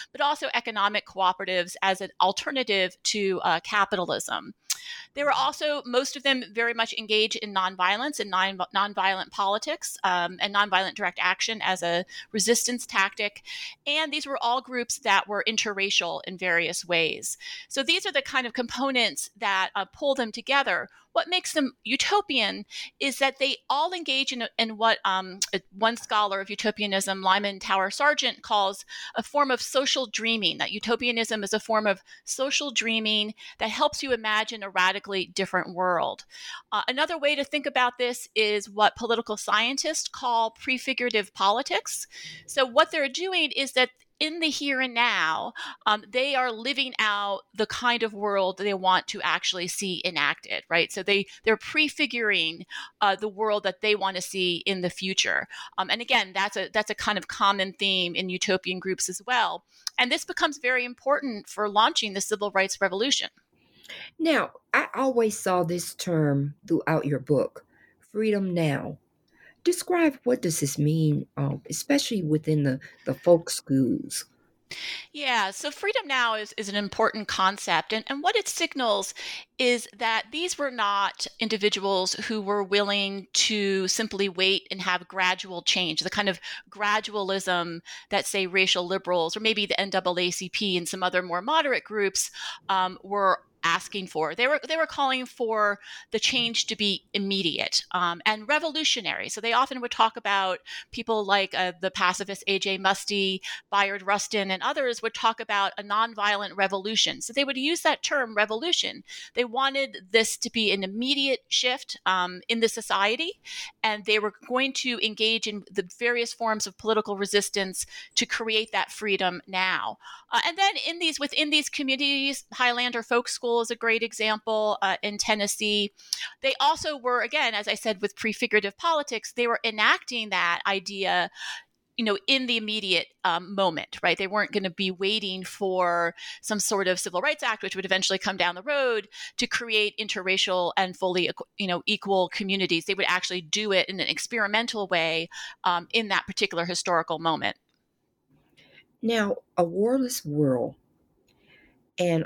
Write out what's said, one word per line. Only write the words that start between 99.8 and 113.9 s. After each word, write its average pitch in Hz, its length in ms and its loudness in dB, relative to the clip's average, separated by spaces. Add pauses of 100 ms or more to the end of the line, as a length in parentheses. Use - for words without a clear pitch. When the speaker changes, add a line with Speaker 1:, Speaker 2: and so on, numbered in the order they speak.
Speaker 1:
would 240 120 -6
talk 220 240 2
about 196 420 0 (320)
people 226 340 -2
like, 196 300 2
uh, 180 160 0 (100)
the 185 120 -2
pacifist 190 560 0
A 196 100 2
J 190 180 -2
Muste, 196 640 0 (300)
Bayard 202 320 2
Rustin, 196 480 0
and 185 140 -2
others 262 360 -2
would 220 140 -4
talk 226 240 2
about 202 400 0
a 202 60 -8
nonviolent 202 720 0
revolution. 196 640 0
So - 120 -8
they 277 120 2
would 262 120 -2
use 294 260 0
that 302 200 2
term 247 320 -2
revolution. 220 720 -2 (300)
They 247 100 0
wanted 262 680 -2
this 226 280 4
to 233 120 -4
be 214 220 2
an 196 100 0
immediate 262 640 0
shift, - 580 -2
um, 180 440 0
in 233 100 0
the 226 100 4
society, 220 640 0 (460)
and 214 240 -2